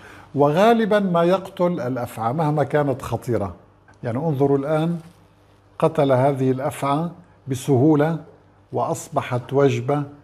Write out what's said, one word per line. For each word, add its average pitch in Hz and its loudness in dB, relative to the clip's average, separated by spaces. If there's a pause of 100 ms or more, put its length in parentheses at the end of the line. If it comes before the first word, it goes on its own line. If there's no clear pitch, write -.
(360)
وغالبًا 202 4
ما 175 2
يقتل 180 0
الأفعى 123 -4
مهما 151 0
كانت 139 0
خطيرة. 104 -4 (480)
يعني، 123 -4
انظروا 139 0
الآن، 156 -2 (800)
قتل 151 2
هذه 131 2
الأفعى 139 -2 (380)
بسهولة 147 2 (560)
وأصبحت 131 -4
وجبة 135 2 (200)